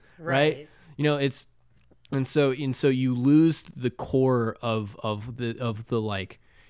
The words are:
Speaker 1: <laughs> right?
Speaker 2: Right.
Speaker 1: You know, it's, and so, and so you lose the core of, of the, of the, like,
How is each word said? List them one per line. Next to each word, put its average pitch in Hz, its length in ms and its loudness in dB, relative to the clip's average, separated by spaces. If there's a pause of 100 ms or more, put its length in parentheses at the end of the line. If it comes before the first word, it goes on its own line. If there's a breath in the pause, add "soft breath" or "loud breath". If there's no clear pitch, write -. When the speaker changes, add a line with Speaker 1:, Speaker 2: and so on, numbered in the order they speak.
Speaker 1:
<laughs> - 140 -20
right? 151 380 0
Speaker 2:
Right. 151 120 -18 (260 loud breath)
Speaker 1:
You 143 80 -4
know, 147 140 2
it's, 139 280 -4 (680)
and 135 140 0
so, 139 260 2
and 131 240 -2
so 147 120 2
you 131 260 2
lose 151 500 4 (120)
the 123 160 -4
core 127 720 0
of, 110 420 -4
of 110 340 -6
the, 117 220 -4
of 113 280 -6
the, 117 140 0
like, 98 380 -6 (300 soft breath)